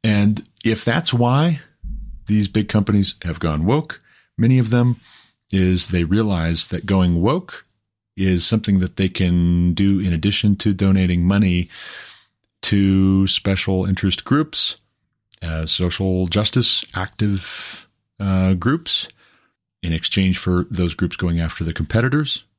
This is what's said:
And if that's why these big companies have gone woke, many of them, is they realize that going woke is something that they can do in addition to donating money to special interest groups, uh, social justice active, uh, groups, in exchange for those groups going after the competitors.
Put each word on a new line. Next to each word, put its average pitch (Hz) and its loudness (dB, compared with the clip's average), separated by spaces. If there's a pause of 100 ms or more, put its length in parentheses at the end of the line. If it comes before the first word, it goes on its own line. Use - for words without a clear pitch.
And 104 2 (160)
if 113 0
that's 143 0
why 135 2 (640)
these 104 2
big 104 0
companies 101 2
have 82 -6
gone 78 0
woke, 147 -2 (360)
many 123 4
of 113 0
them, 123 2 (520)
is 92 2
they 87 0
realize 85 0
that - -8
going 90 2
woke 151 -2 (500)
is 95 0
something 104 2
that 90 -4
they 95 0
can 87 2
do 98 2
in 92 0
addition 98 0
to 104 0
donating 92 2
money 90 2 (920)
to 95 4
special 95 -2
interest 95 -2
groups, - -2 (640)
uh, 80 -4
social 92 -2
justice 107 0 (100)
active, - -6 (300)
uh, 95 0
groups, 131 -2 (760)
in 82 -2
exchange 92 0
for 90 0
those 87 -2
groups - -4
going 85 -2
after 82 -4
the 82 -4
competitors. 131 -2 (140)